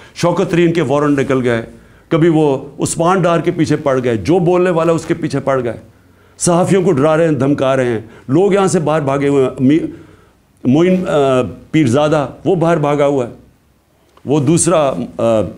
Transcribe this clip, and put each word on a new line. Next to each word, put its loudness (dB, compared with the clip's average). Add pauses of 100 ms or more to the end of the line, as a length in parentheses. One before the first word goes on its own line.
(160)
शौकत 0
तरीन 2
के -2
वारंट 0
निकल 0
गए, -2 (460)
कभी 4
वो 0
उस्मान 0
डार 0
के -4
पीछे 0
पड़ -2
गए, -2
जो 0
बोलने 0
वाला 0
उसके -4
पीछे -6
पड़ -2
गए, -6 (600)
सहाफ़ियों 2
को 2
डरा 2
रहे 2
हैं, 0
धमका 0
रहे 0
हैं, -4 (200)
लोग 2
यहाँ 2
से 0
बाहर -2
भागे -2
हुए 2
हैं।" 0 (100)
मी-, 2 (800)
मोइन, 2
अ, -4 (360)
पीरजादा, 0 (120)
वो 0
बाहर 0
भागा 0
हुआ 0
है। -12 (960)
वो 0
दूसरा, 2 (420)
अ, 0